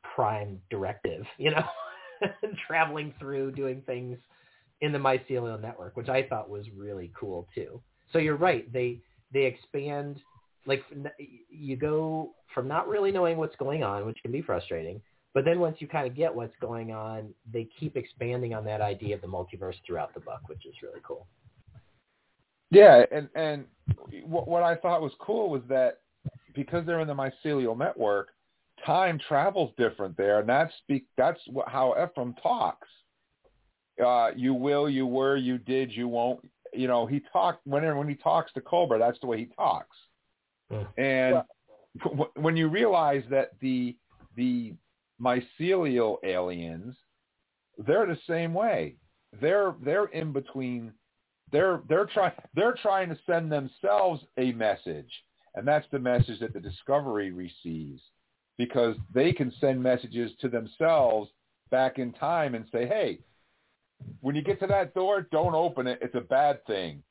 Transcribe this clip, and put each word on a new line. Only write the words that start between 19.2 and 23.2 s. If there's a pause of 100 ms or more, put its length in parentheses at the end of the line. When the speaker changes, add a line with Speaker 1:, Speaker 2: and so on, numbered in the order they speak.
Speaker 1:
the
multiverse (120)
throughout
the
book,
which
is
really
cool. (1400)
Speaker 2:
Yeah,
and,